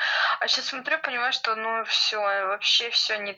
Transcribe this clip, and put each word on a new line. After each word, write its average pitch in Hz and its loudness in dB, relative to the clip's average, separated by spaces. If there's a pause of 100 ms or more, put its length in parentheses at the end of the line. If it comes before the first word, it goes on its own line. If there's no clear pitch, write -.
(400)
А - 2
щас - 0
смотрю, 285 -2
понимаю, 247 -2
что, 226 -2
ну, 226 -2
всё, - 0
вообще 202 2
всё 226 0
не 202 -6